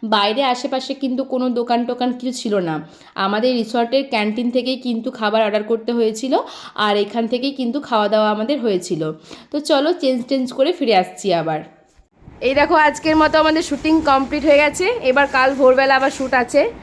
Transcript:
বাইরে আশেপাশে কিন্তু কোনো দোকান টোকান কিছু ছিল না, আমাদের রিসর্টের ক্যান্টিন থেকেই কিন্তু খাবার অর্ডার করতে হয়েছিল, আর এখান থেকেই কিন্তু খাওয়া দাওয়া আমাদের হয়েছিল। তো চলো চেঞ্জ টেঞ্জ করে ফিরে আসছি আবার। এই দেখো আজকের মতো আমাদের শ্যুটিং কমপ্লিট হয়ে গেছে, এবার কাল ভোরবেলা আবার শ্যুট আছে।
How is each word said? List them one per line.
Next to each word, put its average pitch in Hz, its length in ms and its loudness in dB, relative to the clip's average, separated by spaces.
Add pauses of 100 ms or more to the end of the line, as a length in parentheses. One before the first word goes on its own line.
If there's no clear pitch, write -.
বাইরে 214 380 0
আশেপাশে 262 520 -2
কিন্তু 269 300 -4
কোনো 254 260 -2
দোকান 240 340 0
টোকান 247 280 -4
কিছু 247 300 -8
ছিল 208 160 -2
না, 160 300 -4 (260)
আমাদের 214 400 0
রিসর্টের 233 540 0
ক্যান্টিন 220 420 -2
থেকেই 254 260 -2
কিন্তু 240 340 -6
খাবার 220 320 0
অর্ডার 208 200 0
করতে 226 300 -2
হয়েছিল, 233 440 0 (380)
আর 208 220 0
এখান 208 320 -2
থেকেই 254 220 -2
কিন্তু 262 300 -4
খাওয়া 214 280 0
দাওয়া 214 220 2
আমাদের 226 300 -2
হয়েছিল। 175 520 -2 (380)
তো 294 100 -4
চলো 302 320 2
চেঞ্জ 262 360 -2
টেঞ্জ 254 240 -2
করে 277 200 2
ফিরে 240 240 2
আসছি 185 360 -2
আবার। 160 280 -2 (800)
এই 262 140 0
দেখো 294 200 2
আজকের 311 420 2
মতো 311 220 4
আমাদের 311 240 2
শ্যুটিং 311 380 0
কমপ্লিট 277 440 0
হয়ে 294 120 6
গেছে, 294 280 2 (180)
এবার 269 300 2
কাল 269 220 2
ভোরবেলা 269 420 4
আবার 269 140 2
শ্যুট 269 240 -4
আছে। 285 360 2 (120)